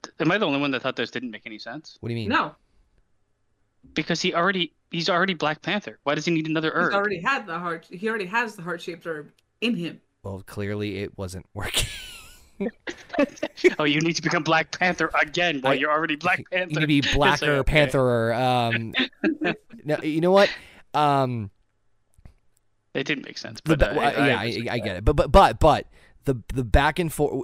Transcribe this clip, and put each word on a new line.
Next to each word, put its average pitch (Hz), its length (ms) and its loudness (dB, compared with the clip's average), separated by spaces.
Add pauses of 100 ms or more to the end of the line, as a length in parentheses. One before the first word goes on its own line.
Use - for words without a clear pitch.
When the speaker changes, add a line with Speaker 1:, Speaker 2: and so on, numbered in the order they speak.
(200)
Speaker 1:
Am 156 100 2
I 190 80 4
the 214 80 0
only 139 140 0
one 143 120 0
that 123 100 -2
thought 131 160 -4
this 120 140 -2
didn't 120 200 -8
make 107 140 -16
any 110 120 -14
sense? 123 440 -16
Speaker 2:
What 110 80 -8
do 117 60 -4
you 117 40 -4
mean? 113 100 -4
Speaker 3:
No. 233 240 -2 (1400)
Speaker 1:
Because 160 280 -2
he 180 120 -2
already, 175 400 0 (180)
he's 170 180 -2
already 185 240 2
Black 151 280 -2
Panther. 175 420 -6
Why 143 120 0
does 151 100 -6
he 175 80 0
need 160 160 0
another 160 240 -2
herb? 165 180 2
Speaker 3:
He's 110 60 0
already 202 240 -2
had 240 260 -2
the 165 100 -8
heart. 170 320 -8
He 185 200 -6
already 220 160 -4
has 220 320 -4
the 185 60 -16
heart-shaped 170 440 -10
herb 151 240 -10 (300)
in 233 140 0
him. 170 260 -8 (220)
Speaker 2:
Well, 98 220 -10
clearly 104 520 -6
it 98 200 -8
wasn't 92 360 -10
working. - 340 -4 (720)
<laughs> 208 100 -4
Speaker 1:
<laughs> - 0 - (1120)
Oh, 156 60 2
you 147 160 2
need 165 140 0
to 170 60 -6
become 160 220 0
Black 160 340 0
Panther 170 320 0 (120)
again 156 400 0
while 135 120 4
Speaker 2:
I - 20 4
Speaker 1:
you're 147 160 0
already 156 240 0
Black 175 240 0
Speaker 2:
You 110 120 -10
Speaker 1:
Panther. 180 220 -2
Speaker 2:
need 156 80 0
to 156 60 2
be 147 120 4
Speaker 1:
<laughs> 135 80 0
It's - 60 0
Speaker 2:
Blacker 143 440 4
Speaker 1:
like, 135 120 2
okay. 147 180 6
Speaker 2:
Pantherer. 123 460 2
Um, 117 600 0 (800)
Speaker 1:
<laughs> 233 140 -18
Speaker 2:
no, 151 180 0
you 156 180 -2
know 175 100 4
what? 196 180 6 (440)
Um, 135 560 2 (1400)
Speaker 1:
It 135 120 -4
didn't 147 200 -4
make - 120 -14
sense, - 280 -14
Speaker 2:
The 156 100 4
Speaker 1:
but 139 40 -4
Speaker 2:
ba-, - 120 4
Speaker 1:
I, - 40 -4
Speaker 2:
well, - 60 0
Speaker 1:
I - 260 2
Speaker 2:
yeah, 117 120 4
I, - 60 -
Speaker 1:
understand 113 240 -4
Speaker 2:
I 113 80 -2
Speaker 1:
that. 107 60 -4
Speaker 2:
get 95 140 -4
it. 104 80 -6
But, 147 100 4
but, 143 160 2
but, 147 280 8
but 131 280 4 (380)
the, 135 100 0 (180)
the 131 100 0
back 147 360 4
and 165 120 0
forth, 139 320 -2